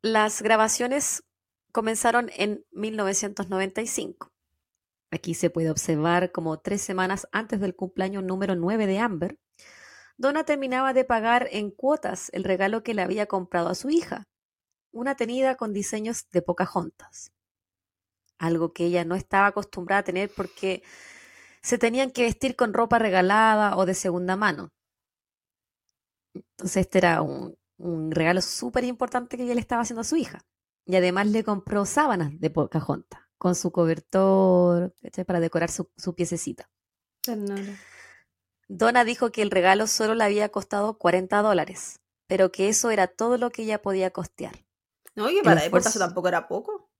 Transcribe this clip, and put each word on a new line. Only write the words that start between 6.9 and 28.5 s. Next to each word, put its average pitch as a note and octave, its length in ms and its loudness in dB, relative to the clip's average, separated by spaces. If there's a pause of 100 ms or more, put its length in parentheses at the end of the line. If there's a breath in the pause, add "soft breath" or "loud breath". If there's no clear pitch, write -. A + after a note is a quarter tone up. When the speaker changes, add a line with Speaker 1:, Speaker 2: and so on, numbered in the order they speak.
Speaker 1:
antes A3 300 -4
del F#3+ 140 -4
cumpleaños F#3+ 480 -4
número F#3+ 320 -2
nueve G3+ 300 0
de F#3+ 140 0
Amber, G3 400 -4 (800 loud breath)
Donna C#4+ 260 0
terminaba C4+ 500 0
de B3+ 120 4
pagar A#3 460 2
en G#3 200 -4
cuotas C#4+ 640 -2
el G3 100 -4
regalo G3 400 0
que A#3 100 -4
le G3+ 80 0
había F#3+ 240 0
comprado F3+ 440 -2
a E3 60 -2
su - 140 -6
hija, D#4+ 380 -2 (640)
una B3+ 240 -4
tenida B3+ 400 0
con A3 180 -6
diseños G#3+ 560 -6
de F3 140 0
Pocahontas. - 880 -6 (1040)
Algo E3 360 0
que E3+ 120 -2
ella F3 200 0
no E3+ 100 -4
estaba G3 320 2
acostumbrada G3 540 -2
a - 20 -8
tener F#3+ 260 -4
porque F#3 540 -6 (800 loud breath)
se - 160 0
tenían B3 320 0
que B3 120 0
vestir B3 320 -2
con A3 180 0
ropa A#3 260 2
regalada G#3 760 4
o F#3+ 80 4
de F#3+ 100 0
segunda F3+ 400 -2
mano. F3+ 360 -2 (1600)
Entonces - 420 -8
este F#3 220 2
era E3 240 2
un, C#3 340 -8 (200)
un D#3+ 340 -6
regalo E3 300 2
súper B3 420 -4